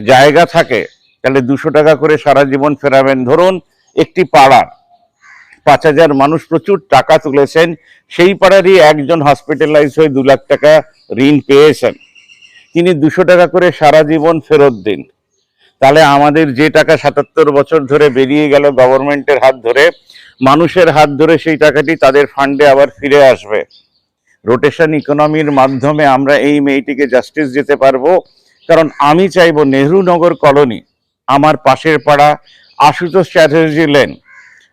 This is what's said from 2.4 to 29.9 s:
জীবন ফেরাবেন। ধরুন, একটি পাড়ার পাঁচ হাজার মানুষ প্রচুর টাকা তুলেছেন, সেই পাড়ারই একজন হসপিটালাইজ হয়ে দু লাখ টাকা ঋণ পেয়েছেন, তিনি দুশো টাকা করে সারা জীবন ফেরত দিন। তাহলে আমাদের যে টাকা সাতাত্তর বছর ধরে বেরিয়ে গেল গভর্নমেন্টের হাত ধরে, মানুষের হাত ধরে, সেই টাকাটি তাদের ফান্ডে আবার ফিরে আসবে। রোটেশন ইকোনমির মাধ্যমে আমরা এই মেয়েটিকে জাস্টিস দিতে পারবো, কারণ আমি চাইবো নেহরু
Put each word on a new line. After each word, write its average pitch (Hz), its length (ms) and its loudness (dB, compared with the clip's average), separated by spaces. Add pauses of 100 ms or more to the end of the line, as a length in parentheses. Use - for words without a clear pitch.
জীবন 139 320 -2
ফেরাবেন। 135 500 -2
ধরুন, 175 340 0 (360)
একটি - 280 -4
পাড়ার 135 420 2 (1000)
পাঁচ 143 200 0
হাজার 151 280 2
মানুষ 139 340 -2
প্রচুর 165 420 -4
টাকা - 280 2
তুলেছেন, 151 580 -2 (340)
সেই 185 240 0
পাড়ারই 190 460 2
একজন 151 420 0
হসপিটালাইজ 147 760 -2
হয়ে 156 100 2
দু 135 160 -4
লাখ 135 160 2 (100)
টাকা 147 320 2 (360)
ঋণ 139 220 2
পেয়েছেন, 139 540 2 (800)
তিনি 175 200 -2
দুশো 156 300 -2
টাকা 175 240 2
করে 180 240 -2
সারা 151 320 2
জীবন 156 360 -2
ফেরত 143 340 0
দিন। 92 300 -8 (760)
তাহলে 143 220 2
আমাদের 147 520 0
যে 147 160 -2
টাকা 156 280 0
সাতাত্তর 147 540 -2
বছর 143 340 -2
ধরে 147 240 0
বেরিয়ে 135 400 -2
গেল 143 220 2
গভর্নমেন্টের 131 720 0
হাত 131 120 2
ধরে, 127 360 0 (500)
মানুষের 160 480 0
হাত 151 200 2
ধরে, 147 280 0
সেই 160 200 -4
টাকাটি 143 380 -2
তাদের 135 300 0 (100)
ফান্ডে 139 320 0
আবার 139 200 4
ফিরে 143 400 0
আসবে। 104 360 -2 (840)
রোটেশন 139 480 -2
ইকোনমির 151 580 -2
মাধ্যমে 139 540 -2
আমরা 135 320 0
এই 147 220 0
মেয়েটিকে 139 480 -4
জাস্টিস 127 420 -4
দিতে 139 260 -4
পারবো, 135 460 0 (460)
কারণ 165 220 2 (100)
আমি 160 300 0
চাইবো 160 340 0
নেহরু 139 380 0